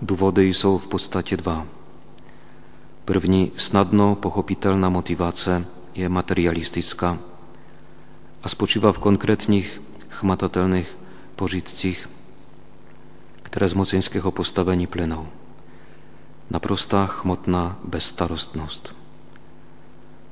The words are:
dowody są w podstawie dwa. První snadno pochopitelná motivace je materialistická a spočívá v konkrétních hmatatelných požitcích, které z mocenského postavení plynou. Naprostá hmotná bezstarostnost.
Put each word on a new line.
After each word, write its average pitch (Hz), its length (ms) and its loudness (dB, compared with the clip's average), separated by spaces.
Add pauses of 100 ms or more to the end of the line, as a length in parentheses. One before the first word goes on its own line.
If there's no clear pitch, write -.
dowody 95 520 6
są 98 240 4
w - 100 -6
podstawie 92 480 -2
dwa. 80 280 -2 (1400)
První 92 520 4
snadno 101 600 6
pochopitelná 95 760 2
motivace 87 760 2 (300)
je 92 140 0
materialistická 87 1120 2 (1200)
a 95 60 -4
spočívá 104 440 4
v - 60 2
konkrétních 101 840 4 (280)
hmatatelných 92 880 2 (400)
požitcích, 92 720 -2 (1500)
které 98 120 4
z 85 60 0
mocenského 92 560 2
postavení 90 560 2
plynou. 80 400 -4 (1200)
Naprostá 98 580 4 (120)
hmotná 90 640 0
bezstarostnost. 82 1120 -4 (1400)